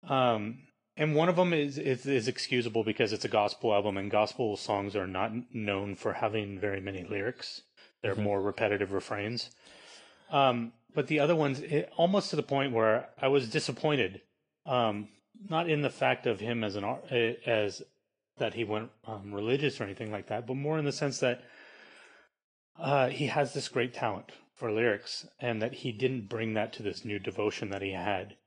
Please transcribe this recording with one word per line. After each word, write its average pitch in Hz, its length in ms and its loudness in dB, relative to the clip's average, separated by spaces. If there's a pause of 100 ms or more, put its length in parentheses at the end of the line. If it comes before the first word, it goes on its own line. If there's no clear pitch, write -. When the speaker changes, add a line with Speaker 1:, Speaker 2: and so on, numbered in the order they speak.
Speaker 1:
Um, 117 520 2 (380)
and 151 180 2
one 160 140 6
of 175 80 4
them 175 160 4
is, 143 260 0
is, 131 280 -2
is 131 220 2
excusable 117 560 0
because 107 280 2
it's 107 120 -4
a 107 40 -2
gospel 107 440 2
album, 101 240 2
and 98 140 -2
gospel 107 460 2
songs 101 400 -2
are 92 100 0
not 95 260 -2 (220)
known 101 400 -2
for 104 200 -2
having 104 440 -2
very 98 220 -2
many 95 240 -6
lyrics. 104 580 -6 (400)
They're 104 120 0
Speaker 2:
Mm-hmm. 104 80 -2
Speaker 1:
more 101 180 2
repetitive 101 520 0
refrains. 104 580 -4 (800)
Um, 123 420 4 (220)
but 143 120 0
the 151 140 2
other 156 140 4
ones, 143 260 2
it, - 360 -2
almost 190 340 2
to 160 60 -2
the 147 60 0
point 135 300 0
where 110 360 4 (120)
I 135 80 2
was 135 200 4
disappointed, 131 720 0 (460)
um, 110 420 2 (400)
not 165 220 0
in 147 120 2
the 131 80 2
fact 127 360 2
of 107 140 0
him 117 220 -2
as 104 140 -2
an 101 80 -4
ar-, 117 160 -4 (100)
eh, 120 240 2 (120)
as 107 360 0 (560)
that 110 160 -2
he 117 80 -4
went, 107 280 -4 (160)
um, 104 280 -10
religious 123 460 0
or 113 40 -2
anything 104 280 -8
like 101 160 -6
that, 113 180 -4
but 127 80 -4
more 147 240 -2
in 151 60 -2
the 143 80 0
sense 139 280 -2
that, 123 220 0 (1400)
uh, 139 300 2
he 127 180 -2
has 135 280 0
this 139 140 -6
great 123 260 -2
talent 104 360 -4 (240)
for 117 160 -4
lyrics, 110 560 0 (140)
and 117 220 -2
that 131 120 -2
he 131 180 -6
didn't 117 360 -2
bring 110 260 -2
that 104 200 0
to - 80 -12
this 95 220 -6
new 104 140 -4
devotion 104 520 -2
that 98 120 -6
he 98 100 -4
had. 95 440 -4 (100)